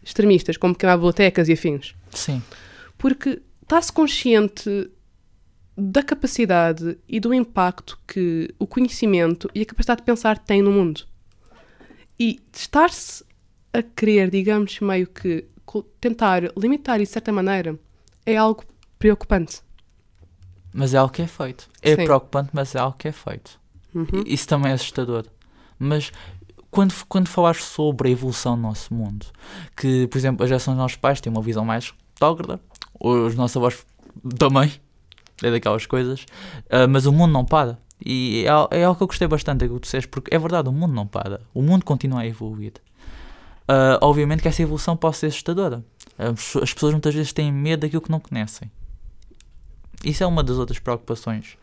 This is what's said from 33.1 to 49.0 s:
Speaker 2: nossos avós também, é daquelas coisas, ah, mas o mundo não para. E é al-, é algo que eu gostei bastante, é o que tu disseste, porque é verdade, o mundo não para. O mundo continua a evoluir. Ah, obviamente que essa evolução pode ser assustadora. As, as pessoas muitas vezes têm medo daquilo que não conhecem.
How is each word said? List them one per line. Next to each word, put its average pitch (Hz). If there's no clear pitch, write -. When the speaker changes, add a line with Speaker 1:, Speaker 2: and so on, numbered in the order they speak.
Speaker 2:
nossos 123
avós 120
também, 139
é 120
daquelas 110
coisas, 131
ah, 127
mas 135
o 143
mundo 165
não 131
para. 127
E 123
é -
al-, 151
é 170
algo 180
que -
eu 185
gostei 180
bastante, 143
é 123
o -
que 123
tu -
disseste, 131
porque -
é 165
verdade, 165
o -
mundo 156
não 104
para. 98
O 123
mundo 185
continua 131
a 117
evoluir. 107
Ah, 135
obviamente 147
que -
essa 160
evolução 156
pode 160
ser -
assustadora. 151
As, 117
as 135
pessoas 151
muitas 151
vezes 151
têm 151
medo 147
daquilo 156
que 160
não 160
conhecem. 110